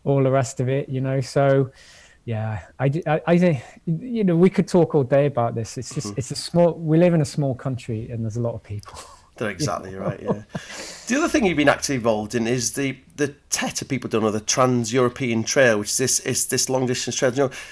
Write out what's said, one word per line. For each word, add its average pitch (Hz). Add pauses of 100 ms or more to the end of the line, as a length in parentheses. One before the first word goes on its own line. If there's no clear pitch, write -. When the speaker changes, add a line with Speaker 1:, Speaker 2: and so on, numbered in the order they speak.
Speaker 1:
all 139
the 131
rest 131
of 127
it, 135
you 131
know. 135
So, 135 (540)
yeah, 107 (160)
I 135
d-, 156
I, 156
I 175
think, 175 (240)
you 214
know, 175
we 180
could 175
talk -
all 143
day 139
about 120
this. 117
It's -
just, 139
Speaker 2:
Mm-hmm. 101
Speaker 1:
it's -
a 143
small, 170
we 160
live 175
in 160
a 143
small 139
country 120
and 113
there's 110
a 120
lot 117
of 113
people. -
<laughs> - (280)
Speaker 2:
They're 107
exactly 92
Speaker 1:
You 95
know? 98
Speaker 2:
right, 101
yeah. - (640)
The 240
other 311
thing 247
you've 170
been 143
actively -
involved 110
in 113
is 120
the, 135 (180)
the 143 (160)
teta, -
people 123
don't 107
know, 107
the 107
Trans-European 123
Trail, 120
which 104
is -
this, 131
is -
this -
long-distance 127
trail. 127
You 135
know, 127 (220)